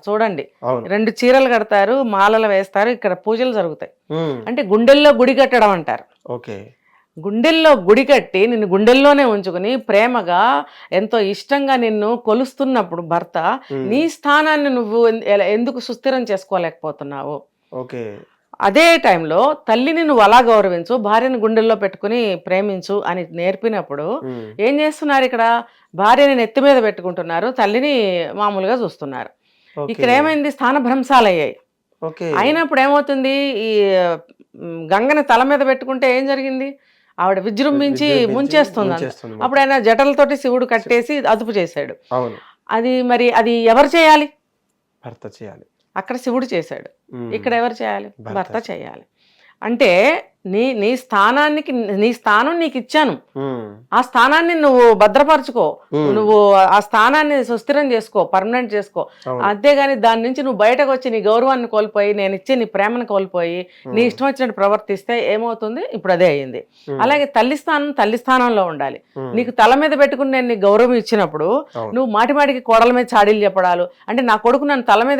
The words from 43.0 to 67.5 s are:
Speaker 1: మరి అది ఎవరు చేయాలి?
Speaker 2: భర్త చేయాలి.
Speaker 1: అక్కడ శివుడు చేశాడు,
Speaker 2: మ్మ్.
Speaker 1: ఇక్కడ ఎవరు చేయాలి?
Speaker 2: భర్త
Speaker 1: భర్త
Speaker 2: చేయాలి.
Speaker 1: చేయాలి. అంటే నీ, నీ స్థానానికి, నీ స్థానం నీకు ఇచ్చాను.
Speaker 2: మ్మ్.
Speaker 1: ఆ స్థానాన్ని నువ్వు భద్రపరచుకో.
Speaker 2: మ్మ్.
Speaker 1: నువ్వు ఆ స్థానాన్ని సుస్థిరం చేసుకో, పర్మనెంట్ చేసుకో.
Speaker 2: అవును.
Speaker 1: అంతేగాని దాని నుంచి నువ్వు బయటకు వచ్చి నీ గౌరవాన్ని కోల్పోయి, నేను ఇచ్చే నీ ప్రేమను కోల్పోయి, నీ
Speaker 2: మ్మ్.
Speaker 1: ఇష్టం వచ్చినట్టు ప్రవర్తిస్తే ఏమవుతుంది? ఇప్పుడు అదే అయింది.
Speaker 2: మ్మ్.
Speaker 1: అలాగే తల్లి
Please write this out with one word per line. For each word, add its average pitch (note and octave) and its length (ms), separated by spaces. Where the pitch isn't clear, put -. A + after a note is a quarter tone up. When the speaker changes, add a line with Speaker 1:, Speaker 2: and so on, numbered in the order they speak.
Speaker 1:
మరి A#3+ 300
అది A3+ 200
ఎవరు A#3 360
చేయాలి? D#4 420
Speaker 2:
భర్త A2+ 380
చేయాలి. - 180
Speaker 1:
అక్కడ G3 220
శివుడు B3 380
చేశాడు, - 640
Speaker 2:
మ్మ్. A#2+ 180
Speaker 1:
ఇక్కడ A3 200
ఎవరు A#3 200
చేయాలి? G#3 460
Speaker 2:
భర్త G#3+ 160
Speaker 1:
భర్త G3+ 360
Speaker 2:
చేయాలి. D#3 120
Speaker 1:
చేయాలి. - 180
అంటే A#3 640
నీ, A3 280
నీ A3+ 240
స్థానానికి, C#4 720
నీ G#3+ 420
స్థానం A#3+ 460
నీకు D#4 180
ఇచ్చాను. B3 400
Speaker 2:
మ్మ్. A#2+ 400
Speaker 1:
ఆ A#3 80
స్థానాన్ని D4 540
నువ్వు B3+ 380
భద్రపరచుకో. A#3 840
Speaker 2:
మ్మ్. D3+ 220
Speaker 1:
నువ్వు G#3 380
ఆ F#3+ 260
స్థానాన్ని C4+ 640
సుస్థిరం B3+ 460
చేసుకో, A3 320
పర్మనెంట్ G#3+ 500
చేసుకో. G3+ 340
Speaker 2:
అవును. B2+ 160
Speaker 1:
అంతేగాని C#4 520
దాని A3+ 260
నుంచి C4 220
నువ్వు B3+ 140
బయటకు C4 340
వచ్చి C4 200
నీ A3+ 80
గౌరవాన్ని A#3+ 480
కోల్పోయి, G#3 460
నేను G3 220
ఇచ్చే C4 200
నీ A#3 100
ప్రేమను A3 400
కోల్పోయి, F3+ 640
నీ C3+ 40
Speaker 2:
మ్మ్. G#3+ 100
Speaker 1:
ఇష్టం B3 260
వచ్చినట్టు C4 300
ప్రవర్తిస్తే G3 800
ఏమవుతుంది? A3+ 480
ఇప్పుడు F#3 200
అదే F3 120
అయింది. C#3 380
Speaker 2:
మ్మ్. C#3 120
Speaker 1:
అలాగే C#4+ 240
తల్లి C4+ 320